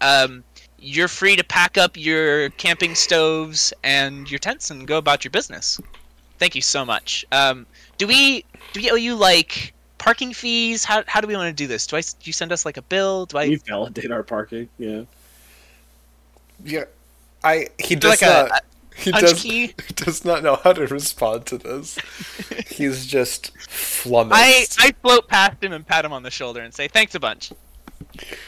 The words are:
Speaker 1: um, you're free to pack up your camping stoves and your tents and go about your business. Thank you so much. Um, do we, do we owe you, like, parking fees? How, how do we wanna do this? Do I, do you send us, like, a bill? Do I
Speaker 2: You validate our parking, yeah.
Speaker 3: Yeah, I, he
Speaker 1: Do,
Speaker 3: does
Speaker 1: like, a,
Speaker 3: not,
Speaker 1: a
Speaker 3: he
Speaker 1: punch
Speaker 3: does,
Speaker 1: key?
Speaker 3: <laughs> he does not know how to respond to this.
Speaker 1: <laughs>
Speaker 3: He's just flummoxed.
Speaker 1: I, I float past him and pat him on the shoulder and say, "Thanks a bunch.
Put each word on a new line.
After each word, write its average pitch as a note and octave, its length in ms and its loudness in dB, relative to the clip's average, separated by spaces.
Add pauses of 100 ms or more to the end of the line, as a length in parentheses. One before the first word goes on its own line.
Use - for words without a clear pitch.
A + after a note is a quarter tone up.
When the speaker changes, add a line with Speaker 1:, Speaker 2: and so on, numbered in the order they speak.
Speaker 1:
um, C3 420 2 (340)
you're C#3+ 300 -2
free G3 280 2
to F3 80 2
pack F3+ 360 2
up F3 180 2
your D3+ 540 0
camping E3+ 420 -2
stoves D#3+ 800 0 (100)
and C#3 460 -2
your C#3 100 -6
tents B3+ 300 -6
and C3+ 180 -14
go D#3 120 0
about D3 240 2
your B2+ 80 -10
business. - 500 -4 (560)
Thank F3+ 160 0
you B2 80 -6
so C#3 240 -2
much. - 460 -4
Um, C3 340 2 (320)
do G3 80 -2
we, C4+ 400 2 (280)
do G3+ 80 -10
we A#3+ 100 -2
owe A#3 40 4
you, A#3 200 -2
like, F#3 580 2 (260)
parking A#3 340 -2
fees? A#3 500 -2
How, G#3+ 220 0
how G#3+ 160 0
do G#3+ 60 -4
we G#3 80 -6
wanna F3 180 -4
do D3 140 -6
this? A2+ 180 -6
Do D3 120 -6
I, E3+ 40 -2
do - 60 -8 (160)
you D#3+ 100 -12
send E3+ 180 -6
us, E3+ 140 -4
like, D3 120 -10
a B2+ 40 -14
bill? F#3+ 460 -2
Do D3 100 -6
I D3+ 60 2
Speaker 2:
You D3 160 0
validate G#2+ 520 -6
our A2+ 120 -4
parking, A2+ 440 -8 (120)
yeah. A2 240 -8 (1600)
Speaker 3:
Yeah, D3 200 -8 (580)
I, D#3+ 240 2 (100)
he - 160 -4
Speaker 1:
Do, D3+ 160 4
Speaker 3:
does G#3+ 140 6
Speaker 1:
like, F3 80 8
a, C#3 180 6
Speaker 3:
not, - 20 -8
Speaker 1:
a C3+ 100 2 (380)
Speaker 3:
he F#3 120 -2
Speaker 1:
punch G3+ 120 2
Speaker 3:
does, E3+ 200 6
Speaker 1:
key? A#3 240 -2
Speaker 3:
<laughs> - 200 -18
he - 60 -12
does F3 320 -6
not E3 160 0
know D3 220 4
how F3+ 100 8
to D3+ 140 -4
respond C3 600 -4
to B2 120 -8
this. C#3+ 400 -12 (340)
Speaker 1:
<laughs> - 360 -12
Speaker 3:
He's C3 360 -4
just C3 520 -4
flummoxed. G#3+ 1200 4
Speaker 1:
I, C4 60 8
I C#4 40 4 (120)
float B3 240 4
past G3 360 2
him F#3+ 100 -6
and D#3 120 -10
pat D#3+ 200 0
him D3+ 80 -10
on B2+ 100 -10
the B2+ 80 -14
shoulder A#2+ 300 -8
and A#2 120 -16
say, C#3+ 140 -6
"Thanks G#3+ 280 0
a E3 40 -8
bunch. A2+ 320 -6 (960)